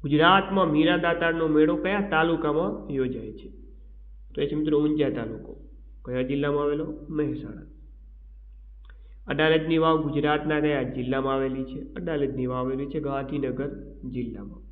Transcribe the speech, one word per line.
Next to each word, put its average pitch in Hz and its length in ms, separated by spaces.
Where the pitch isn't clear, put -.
ગુજરાતમાં 175 680
મીરા 165 260
દાતારનો 165 500
મેળો 156 280
કયા 196 340
તાલુકામાં 160 840
યોજાય 120 380
છે? - 180
તો 147 60
એ 143 60
છે 143 80
મિત્રો 151 260
ઊંઝા 151 280
તાલુકો. - 500
કયા 127 160
જિલ્લામાં 143 420
આવેલો? 147 300
મહેસાણા. - 520
અડાલજની 156 500
વાવ 160 240
ગુજરાતના 147 580
કયા 147 240
જિલ્લામાં 131 500
આવેલી 131 300
છે? 143 300
અડાલજની 139 520
વાવ 127 200
આવેલી 135 200
છે 151 140
ગાંધીનગર 135 680
જિલ્લામાં. 101 540